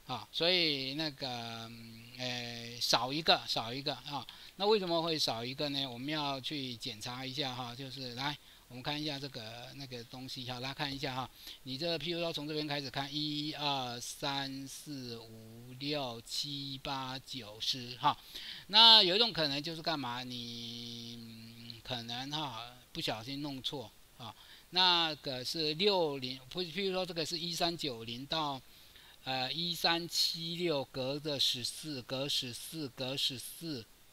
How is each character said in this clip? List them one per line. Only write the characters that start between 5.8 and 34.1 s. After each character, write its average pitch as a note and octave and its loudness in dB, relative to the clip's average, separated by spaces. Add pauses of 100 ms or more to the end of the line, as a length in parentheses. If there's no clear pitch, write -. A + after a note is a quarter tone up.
我 A#2+ -6
们 B2+ -4
要 C#3+ 0
去 C3 -4
检 A2 -8
查 B2+ -6
一 C3 -6
下 C3 -2
哈， A#2+ -6
就 C3 -10
是 B2+ -8
来， C#3+ -2 (300)
我 B2 -16
们 B2 -10
看 D3 -2
一 D3+ -2
下 D3 -2
这 C#3 -6
个， A#2+ -10
那 C#3 -10
个 B2 -8
东 C3 -10
西 B2+ -8
哈， B2 -4
来 C3+ -4
看 C#3+ -2
一 C#3 -4
下 C3+ -2
哈。 B2+ -2 (340)
你 C3 -6
这 E3+ 0
譬 D#3+ -2
如 E3 -2
说 E3+ 0
从 D3 -4
这 D3+ -4
边 D3+ 0
开 D3 -2
始 C3+ -6
看， C#3 -4
一、 D3+ 0
二、 C3+ 0
三、 C#3 -4
四、 C3 -8
五、 A2+ -14
六、 C#3 -2
七、 C#3 -4
八、 C3+ -2
九、 A2 -10
十 B2 -2
哈。 C3+ 6 (500)
那 A3 12
有 F#3 8
一 G#3 8
种 A#3 4
可 D#3+ 2
能 C#3+ 0
就 E3 -4
是 D#3+ -6
干 D#3+ 2
嘛？ B2 -2
你， A#2+ -6
嗯， A2+ -12
可 A#2+ -2
能 A#2+ -4
哈， B2 -4 (160)
不 - -8
小 A#2 0
心 C#3 -4
弄 C#3 -4
错 A#2+ -4 (280)
啊。 A2 -10 (360)
那 E3+ 6
个 B2+ -4
是 D#3 2
六 F3 6
零， C3 -6 (120)
不， F3+ -2
譬 F3+ -2
如 F#3+ 2
说 F#3 2
这 F3 -6
个 E3 0
是 E3+ -2
一 E3+ -2
三 E3+ 2
九 A#2 -4
零 A#2+ -6
到， C#3+ 0 (600)
呃， C3 0
一 E3+ -2
三 E3+ 4
七 E3 0
六 E3 4
隔 C3+ -2
着 D3 0
十 B2 2
四， C#3+ -4
隔 C3+ -2
十 C3 0
四， D3 -6
隔 B2+ -4
十 C3+ 0
四， C#3+ -8 (260)